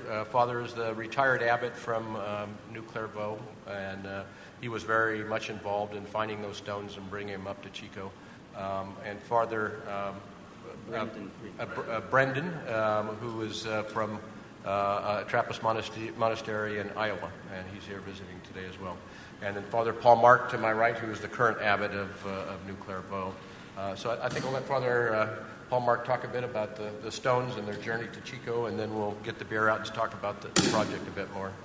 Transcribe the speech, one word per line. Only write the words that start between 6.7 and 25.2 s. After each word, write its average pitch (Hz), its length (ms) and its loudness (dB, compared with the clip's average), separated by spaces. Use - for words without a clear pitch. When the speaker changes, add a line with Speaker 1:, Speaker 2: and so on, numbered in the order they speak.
Speaker 1:
and 95 120 -10
bringing 101 240 -6
them 95 140 -6
up 98 160 -8
to 98 60 -12
Chico. 95 420 -10
Um, 98 360 -4
and 104 160 -6
Father, 110 680 2
um, 98 280 -4
Speaker 2:
Brendan 107 420 -4
Speaker 1:
uh, 117 80 -6
Speaker 2:
Friedman. - 60 -8
Speaker 1:
uh, - 40 -8
Br-, 127 160 -4
uh, 110 100 0
Brendan, 135 520 4
um, 107 480 2
who 110 280 -6
is, 107 220 -4
uh, 107 180 0
from, 107 360 -2
uh, 101 580 2
a - 60 -8
Trappist 120 340 0
monast-, 110 300 0
monastery 107 640 0
in 101 180 -4
Iowa, 98 340 -2
and 92 180 -8
he's 101 120 -10
here 98 160 -8
visiting 92 340 -10
today 95 220 -10
as 90 100 -10
well. 90 200 -8
And 101 140 -2
then 98 80 -4
Father 113 300 2
Paul 117 240 12
Mark 120 340 12
to 123 60 0
my 110 160 4
right, 113 240 6
who 113 120 -4
is 104 120 -4
the 101 80 -6
current 110 320 4
abbot 101 300 4
of, 98 360 -4
uh, 95 260 -4
of 92 140 -8
New 98 80 -8
Clairvaux. 95 580 -6
Uh, 98 180 -4
so 113 140 -4
I, 117 160 -2
I - 40 0
think 135 160 -2
I'll 131 60 0
let 135 140 -2
Father, 120 500 2
uh, 107 200 2